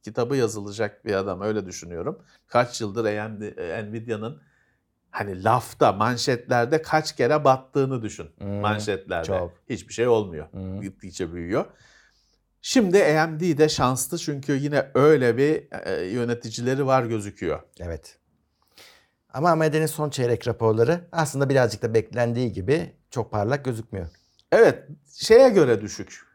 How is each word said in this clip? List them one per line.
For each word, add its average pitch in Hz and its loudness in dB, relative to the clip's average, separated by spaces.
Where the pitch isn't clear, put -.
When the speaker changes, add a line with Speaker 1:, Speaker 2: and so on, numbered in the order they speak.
Speaker 1:
Kitabı 123 -4
yazılacak 104 -4
bir 107 -2
adam, 95 -2
öyle 107 -2
düşünüyorum. 87 -10
Kaç - 0
yıldır 110 -4
A 107 -2
M 107 -12
D, 104 -8
e, 107 -8
Nvidia'nın 113 -10
hani 95 -8
lafta, 113 2
manşetlerde 120 0
kaç 156 -2
kere 143 0
battığını 131 0
düşün. 101 -10
Speaker 2:
Hmm, 98 -12
Speaker 1:
Manşetlerde. 101 -4
Speaker 2:
çok. 90 -4
Speaker 1:
Hiçbir - -10
şey 117 0
olmuyor. 101 -2
Speaker 2:
Hmm. 95 -10
Speaker 1:
Gittikçe 95 -10
büyüyor. 87 -4
Şimdi 196 4
A 156 4
M 156 -8
D 165 0
de 151 6
şanslı 131 0
çünkü 147 -4
yine 139 -2
öyle 131 6
bir, 143 0
e, 87 -4
yöneticileri 120 -4
var 131 4
gözüküyor. 101 -4
Speaker 2:
Evet. 82 -12
Ama 151 2
A 165 6
M 160 2
D'nin 156 2
son 151 -4
çeyrek 120 -2
raporları 117 2
aslında 143 0
birazcık 123 2
da 110 -4
beklendiği 120 0
gibi 143 -2
çok - -6
parlak 117 -2
gözükmüyor. 110 -8
Speaker 1:
Evet, 214 4
şeye 254 8
göre 135 4
düşük. - -12